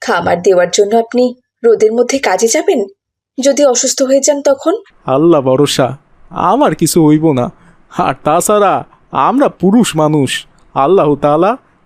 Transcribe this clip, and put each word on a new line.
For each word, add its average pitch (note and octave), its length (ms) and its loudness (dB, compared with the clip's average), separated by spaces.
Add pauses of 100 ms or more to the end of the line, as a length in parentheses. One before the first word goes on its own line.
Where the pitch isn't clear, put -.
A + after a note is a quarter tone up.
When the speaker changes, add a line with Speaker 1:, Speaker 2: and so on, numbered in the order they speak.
Speaker 1:
খামার F3 400 -2
দেওয়ার F3+ 300 2
জন্য G3+ 240 0
আপনি A#3+ 400 0 (280)
রোদের A3 300 2
মধ্যে A#3+ 260 -2
কাজে G3+ 280 -2
যাবেন? D4+ 380 -2 (580)
যদি C#4 220 2
অসুস্থ B3+ 380 0
হয়ে C4 160 2
যান C#4+ 220 0
তখন? C#4+ 320 0 (320)
Speaker 2:
আল্লাহ D3 360 2
ভরসা, C3 560 0 (320)
আমার F#3 460 0
কিছু D#3+ 320 2
হইব D#3 240 2
না। B2 200 -4 (460)
আর F3 160 -2 (100)
তাছাড়া F3 600 0 (260)
আমরা A#3+ 380 0
পুরুষ G3 460 0
মানুষ, D3+ 500 -2 (280)
আল্লাহ D3+ 420 2
তাআলা E3 420 0 (280)